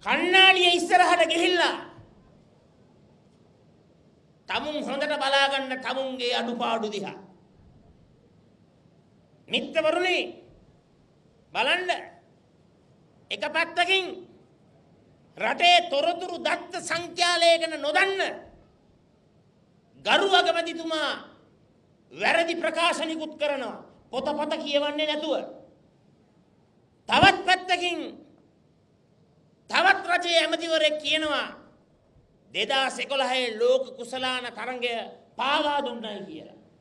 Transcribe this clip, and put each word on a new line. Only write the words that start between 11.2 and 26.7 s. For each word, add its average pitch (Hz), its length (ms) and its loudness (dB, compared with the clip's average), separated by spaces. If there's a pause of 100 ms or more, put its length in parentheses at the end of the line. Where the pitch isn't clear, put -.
බලන්න. 320 380 -2 (1400)
එක - 120 -8
පැත්තකින් 339 640 0 (1300)
රටේ 349 500 6
තොරතුරු 339 520 -2
දත්ත 349 420 -4
සංඛ්‍යාලය 339 760 2
ගැන 330 200 -4
නොදන්න 370 440 0 (1800)
ගරු 302 300 2
අගමැතිතුමා 330 760 0 (1000)
වැරදි 311 440 0
ප්‍රකාශ 320 480 -2
නිකුත් 320 320 -8
කරනවා. 262 480 -6 (240)
පොතපත 294 480 -4
කියවන්නේ 294 500 -2
නැතුව. 302 280 -2 (1700)